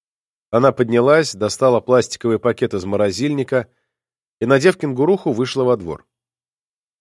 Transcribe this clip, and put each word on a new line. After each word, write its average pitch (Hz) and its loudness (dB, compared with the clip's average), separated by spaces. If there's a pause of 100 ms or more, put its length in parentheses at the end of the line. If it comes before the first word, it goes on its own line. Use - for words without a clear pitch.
(520)
Она 123 4
поднялась, 127 2
достала 107 0
пластиковый 117 0
пакет 117 -2
из 95 -6
морозильника 110 -4 (720)
и, 113 -4
надев 135 2
кенгуруху, 151 -2
вышла 127 -2
во 123 2
двор. 82 -12 (960)